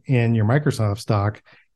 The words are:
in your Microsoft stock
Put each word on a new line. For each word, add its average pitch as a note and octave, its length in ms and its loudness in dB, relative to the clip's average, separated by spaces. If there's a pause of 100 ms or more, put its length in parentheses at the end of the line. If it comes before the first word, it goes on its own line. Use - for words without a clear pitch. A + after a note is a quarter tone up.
in A#2 280 2
your A2 100 2
Microsoft A#2 540 0
stock G#2 440 -2 (340)